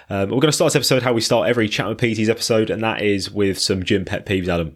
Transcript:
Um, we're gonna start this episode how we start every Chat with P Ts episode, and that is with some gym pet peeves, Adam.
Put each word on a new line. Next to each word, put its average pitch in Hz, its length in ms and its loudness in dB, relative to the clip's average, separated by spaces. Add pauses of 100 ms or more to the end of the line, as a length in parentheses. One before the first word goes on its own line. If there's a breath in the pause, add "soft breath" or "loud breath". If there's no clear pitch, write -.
(100)
Um, 98 180 -2
we're 113 120 0
gonna 151 120 2
start 156 200 2
this - 40 4
episode 131 260 2
how 123 120 2
we 117 80 0
start 110 260 2
every 117 180 2
Chat 104 220 -4
with 110 100 -6
P 117 160 0
Ts 107 140 0
episode, 110 400 2
and 101 140 -4
that 110 180 -2
is 98 300 0
with 98 280 0
some 95 240 0
gym 95 220 0
pet - 220 -6
peeves, 95 220 0
Adam. 85 280 -2